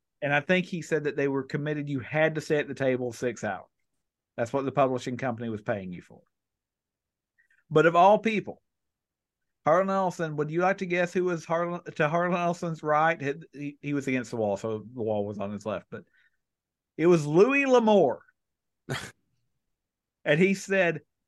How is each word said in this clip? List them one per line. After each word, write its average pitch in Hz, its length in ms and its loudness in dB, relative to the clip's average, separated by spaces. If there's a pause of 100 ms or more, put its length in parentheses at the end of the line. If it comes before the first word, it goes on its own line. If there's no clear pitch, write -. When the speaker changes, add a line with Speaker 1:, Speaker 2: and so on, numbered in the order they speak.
(200)
Speaker 1:
And 143 140 0
I 147 60 2
think 180 260 0
he 170 160 -8
said 151 220 -2
that 143 120 -4
they 139 120 0
were 135 160 -2
committed, 147 440 -6
you 139 120 -4
had 156 340 0
to 156 80 -6
stay 151 160 0
at 139 100 -2
the 135 60 -8
table 127 360 0
six 117 320 -6
hours. 98 220 -6 (720)
That's 117 160 -4
what 135 140 -2
the 131 60 -4
publishing 131 440 0
company 117 320 -6
was 107 140 -8
paying 95 300 -6
you 87 100 -14
for. - 180 -20 (1500)
But 156 160 6
of 170 100 4
all 196 220 8
people, 214 420 -4 (1080)
Harlan 180 220 4
Ellison, 175 480 -2
would 147 140 -4
you 165 100 -2
like 185 180 2
to 190 80 -6
guess 175 260 -2
who 180 120 0
was 170 220 -2
Harlan, 175 340 -2 (140)
to 156 140 2
Harlan 175 280 0
Ellison's 170 460 -4
right? 156 360 2
He, 139 140 -2 (200)
he, 143 280 -10
he 143 140 -6
was 135 120 -4
against 127 240 -2
the 123 60 -6
wall, 104 220 0
so 110 260 -6 (100)
the 123 80 -8
wall 107 220 -2
was 101 140 -8
on 101 140 -6
his 101 120 -10
left. 98 260 -6
But 110 120 -12 (960)
it 156 80 2
was 170 200 4
Louis 240 380 4
L'Amour. 214 560 4 (680)
Speaker 2:
<laughs> 131 60 -8 (1300)
Speaker 1:
And 156 160 2
he 196 140 4
said, 185 480 -2 (260)